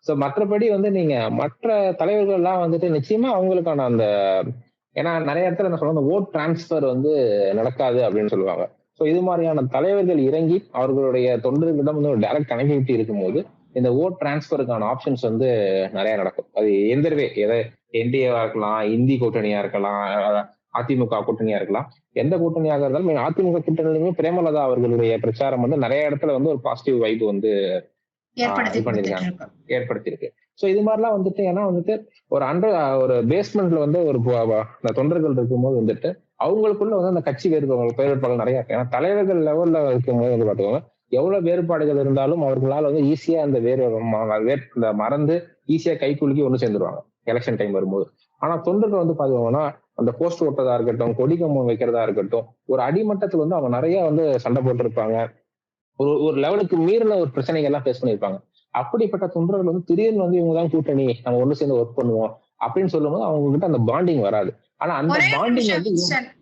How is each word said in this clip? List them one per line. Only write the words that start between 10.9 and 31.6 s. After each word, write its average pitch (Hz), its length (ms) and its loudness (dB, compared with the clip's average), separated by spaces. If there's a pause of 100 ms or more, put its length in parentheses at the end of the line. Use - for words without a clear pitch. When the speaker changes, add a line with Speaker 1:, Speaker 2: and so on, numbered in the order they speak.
Speaker 1:
தொண்டர்களிடம் 147 600 0
வந்து 147 160 2
ஒரு 110 60 2
டைரக்ட் 123 320 0
கனெக்டிவிட்டி 135 400 0
இருக்கும்போது 110 460 0 (340)
இந்த 127 180 0
வோட் 175 280 0
டிரான்ஸ்ஃபருக்கான 135 680 -2
ஆப்ஷன்ஸ் 131 400 -4
வந்து 113 200 0 (440)
நிறைய 101 240 -2
நடக்கும். 92 380 -4
அது 107 160 2 (180)
எந்த 143 200 2
வே, 147 280 0
எதை 107 240 2 (300)
என் 117 220 -2
டி 135 80 0
ஏவா 123 220 0
இருக்கலாம், 110 480 -2
இந்தி 127 260 2
கூட்டணியா 110 420 0
இருக்கலாம், 101 520 -2
அஹ், 104 340 0 (280)
அ 123 100 -2
தி 127 140 -2
மு 127 100 2
க 110 140 -2
கூட்டணியா 107 380 -2
இருக்கலாம், 101 280 -4 (260)
எந்த 143 240 0
கூட்டணியாக 160 480 0
இருந்தாலும் 151 320 0
அ 135 140 0
தி 165 120 -2
மு 185 100 2
க 170 60 0
கூட்டணியிலுமே 160 560 0
பிரேமலதா 160 480 0
அவர்களுடைய 120 560 2
பிரச்சாரம் 123 440 -2
வந்து 135 140 0
நிறைய 139 320 0
இடத்துல 147 240 -2
வந்து 139 180 0
ஒரு 139 100 -2
பாசிட்டிவ் 123 380 -2
வைப் 113 260 0
வந்து, 104 260 0 (160)
ஆஹ், 90 180 -4 (520)
Speaker 2:
ஏற்படுத்தி 220 420 -2
Speaker 1:
இது 226 80 -2
பண்ணிருக்காங்க, 185 420 -2
Speaker 2:
கொடுத்துட்டு - 180 -10
இருக்கு. - 280 -10
Speaker 1:
ஏற்படுத்தியிருக்கு. 113 540 -6 (260)
So - 140 -8
இது 202 140 2
மாதிரிலாம் 220 340 0
வந்துட்டு, 190 280 -2
ஏன்னா 185 200 0